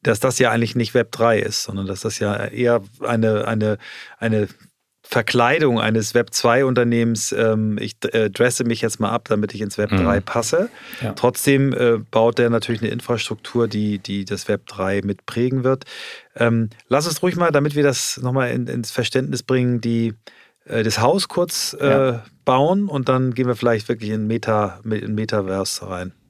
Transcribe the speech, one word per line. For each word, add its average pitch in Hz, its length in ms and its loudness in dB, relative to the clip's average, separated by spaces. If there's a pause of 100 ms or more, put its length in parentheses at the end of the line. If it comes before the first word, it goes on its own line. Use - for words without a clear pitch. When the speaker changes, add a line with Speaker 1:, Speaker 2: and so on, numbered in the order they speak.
Speaker 1:
dass 113 160 2
das 131 180 0
ja 120 140 4
eigentlich 113 240 0
nicht 117 180 -2
Web 117 180 0
drei 113 280 2
ist, - 240 -4
sondern 98 240 -6
dass 98 140 -8
das - 180 -6
ja 104 260 -2
eher 120 380 0 (200)
eine, 113 440 2
eine, 107 320 0 (400)
eine 110 280 0 (540)
Verkleidung 123 800 2
eines 110 340 0
Web 120 180 2
zwei 123 320 4
Unternehmens, 120 680 2
ähm, 110 480 0
ich, 107 160 -8 (160)
äh, 110 180 2
dresse 120 360 0
mich 117 160 -2
jetzt 110 180 -4
mal 101 100 0
ab, 117 200 -4
damit 104 260 -2
ich 101 60 -6
ins 101 180 -6
Web 104 120 0
Speaker 2:
Mhm. 98 60 2
Speaker 1:
drei 98 220 2
passe. 160 500 0 (320)
Speaker 3:
Ja. 104 120 -4
Speaker 1:
Trotzdem, 135 600 2
äh, 117 240 2
baut 113 400 2
der 120 140 4
natürlich 117 320 -2
eine 107 80 -2
Infrastruktur, 117 760 -2
die, 107 300 -2
die 98 280 -6
das 95 220 -8
Web 101 200 -2
drei 95 360 -2
mitprägen 120 600 -2
wird. 131 220 0 (500)
Ähm, 117 340 2 (180)
lass 151 200 0
uns 160 160 -4
ruhig 180 120 0
mal, 170 160 2
damit 147 220 2
wir 147 80 0
das 139 400 0
nochmal 123 300 0
in, 123 160 -2
ins 120 240 -6
Verständnis 127 500 -2
bringen, 123 400 0
die, 113 320 0 (520)
äh, 113 180 -2
das 107 160 0
Haus 156 300 2
kurz, - 520 -2
äh, 143 80 4
Speaker 3:
Ja. 131 360 2 (180)
Speaker 1:
bauen 170 460 2
und 139 200 -2
dann 131 240 2
gehen 123 140 0
wir 123 80 0
vielleicht 113 340 0
wirklich 110 220 -4
in 110 160 -2
Meta-, 107 560 -2
in 107 320 -4
Metaverse 98 720 -4
rein. 90 220 -8 (180)